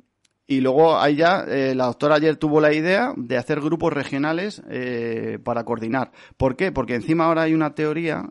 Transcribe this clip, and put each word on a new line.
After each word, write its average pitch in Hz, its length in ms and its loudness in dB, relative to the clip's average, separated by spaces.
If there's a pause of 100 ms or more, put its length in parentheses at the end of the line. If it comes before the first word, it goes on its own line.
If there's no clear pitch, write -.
(480)
y 135 140 0
luego 147 360 4
ahí 143 180 4
ya, 170 320 2
eh, 135 280 -2
la 127 120 0
doctora 147 280 2
ayer 151 220 2
tuvo 156 240 2
la 151 120 6
idea 190 420 0
de 123 220 -4
hacer 147 220 -2
grupos 156 320 -2
regionales, 151 800 -4
eh, 117 720 -6
para 117 220 -4
coordinar. 117 460 -4 (260)
¿Por - 180 0
qué? 190 160 -2
Porque 123 240 -4
encima 160 300 0
ahora 165 180 2
hay 160 100 2
una 156 220 0
teoría 156 560 -4